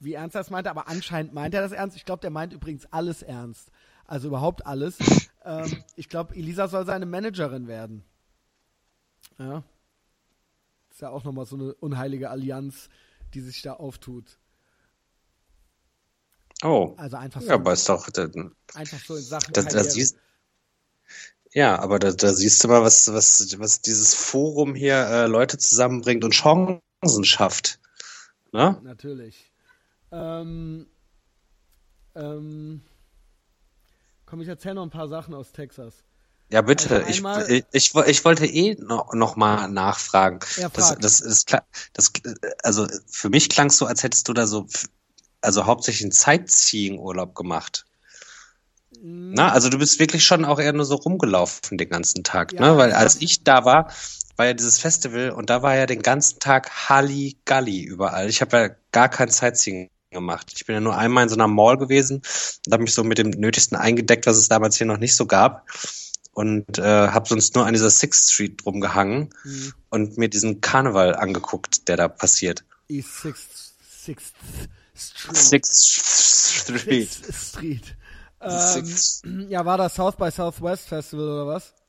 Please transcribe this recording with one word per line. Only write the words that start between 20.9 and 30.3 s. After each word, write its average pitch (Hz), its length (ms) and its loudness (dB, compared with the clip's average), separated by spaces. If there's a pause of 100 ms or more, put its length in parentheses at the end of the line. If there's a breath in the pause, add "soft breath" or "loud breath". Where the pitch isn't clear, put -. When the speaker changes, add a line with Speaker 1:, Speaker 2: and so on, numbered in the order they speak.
Speaker 2:
ja, 123 260 2
aber 98 200 0
da, 95 140 0
da 101 220 2
siehst 98 280 4
du 117 60 2
mal, 120 140 8
was, 113 300 6
was, 98 460 2
was 107 220 -2
dieses 107 340 2
Forum 143 600 -2
hier, 135 220 0 (100)
äh, 117 200 2
Leute 117 320 2
zusammenbringt 123 680 2
und 110 80 -2
Chancen 165 920 2
schafft. - 560 0 (720 loud breath)
Ne? 160 320 2
Speaker 1:
Natürlich. 127 640 -18 (640)
Ähm, 165 720 -12 (1300)